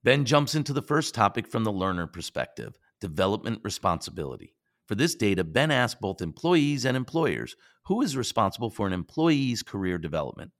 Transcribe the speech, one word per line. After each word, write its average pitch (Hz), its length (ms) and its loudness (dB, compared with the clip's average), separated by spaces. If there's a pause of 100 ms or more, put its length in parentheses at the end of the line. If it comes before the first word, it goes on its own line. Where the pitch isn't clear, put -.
Ben 135 200 4
jumps 147 300 2
into 143 180 0
the 131 100 0
first 147 320 0
topic 110 340 2
from 113 160 0
the 107 80 0
learner 92 340 0
perspective, - 720 -8 (240)
development 98 600 0
responsibility. - 920 -4 (320)
For 110 80 -4
this 139 200 0
data, 98 280 2
Ben 120 280 0
asked 123 300 0
both 98 200 -6
employees 143 640 0
and 127 120 2
employers 120 600 -2 (280)
who 226 180 0
is 156 140 0
responsible 110 540 0
for 104 160 -2
an 92 60 0
employee's 135 680 2
career 92 340 -2
development. 78 640 -6